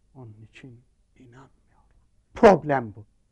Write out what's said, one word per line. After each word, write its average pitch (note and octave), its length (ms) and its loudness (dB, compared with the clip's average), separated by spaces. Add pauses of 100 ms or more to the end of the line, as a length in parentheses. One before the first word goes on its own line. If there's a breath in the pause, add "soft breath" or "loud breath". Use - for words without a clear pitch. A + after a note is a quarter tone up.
(140)
Onun A#2 220 -20 (140)
için B2 300 -20 (380)
inanmıyorlar. C3 640 -20 (500)
Problem C#3 600 2
bu. - 80 -20 (280)